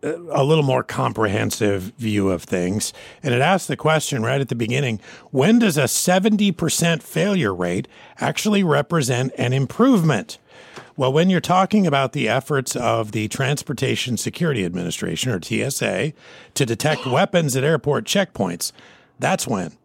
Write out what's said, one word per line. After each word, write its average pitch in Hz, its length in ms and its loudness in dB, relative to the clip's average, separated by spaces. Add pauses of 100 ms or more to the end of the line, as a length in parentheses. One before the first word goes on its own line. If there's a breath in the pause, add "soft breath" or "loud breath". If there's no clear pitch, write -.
uh, 147 120 -6 (160)
a 143 120 2
little 151 220 4
more 127 180 2
comprehensive 107 1160 -2
view 104 320 0
of 87 120 -2
things, 95 520 -2 (280 loud breath)
and 131 120 0
it 123 80 2
asked 180 260 2
the 143 80 -4
question 147 460 0
right 131 180 0
at 131 80 -4
the 127 60 -4
beginning, 117 440 -2 (320 loud breath)
"When 175 280 4
does 202 180 2
a 139 100 4
seventy 196 680 2
percent 165 500 0
failure 160 520 0
rate 87 320 -2 (320 loud breath)
actually 196 460 0
represent 139 720 0
an 123 160 0
improvement?" 151 840 2 (580 loud breath)
Well, 131 160 0
when 165 160 4
you're 180 120 2
talking 190 460 2
about 135 260 0
the 123 160 -2
efforts 131 460 -2
of 113 380 0
the 107 160 -4
Transportation 127 880 -4
Security 135 480 -2
Administration, 87 640 -4
or 101 80 -2
T 107 240 -4
S 131 200 -4
A, 107 320 -2 (400 loud breath)
to 139 100 0
detect 131 420 -2
<gasps> - 0 -
weapons 147 500 2
at 131 60 0
airport 143 440 0
checkpoints, 92 680 -2 (460 loud breath)
that's 170 280 -2
when 92 380 -4